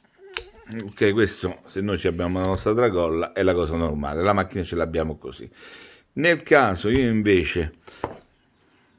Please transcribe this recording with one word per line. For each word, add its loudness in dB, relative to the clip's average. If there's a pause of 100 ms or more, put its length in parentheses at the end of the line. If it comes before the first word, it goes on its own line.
(840)
Ok, 0
questo, -2
se -8
noi -2
ci -4
abbiamo -2
la 0
nostra 0
tracolla, 0
è -2
la 4
cosa 0
normale, -2
la 2
macchina -2
ce -6
l'abbiamo -2
così. -16 (680)
Nel 0
caso 4
io 2
invece... 2 (1200)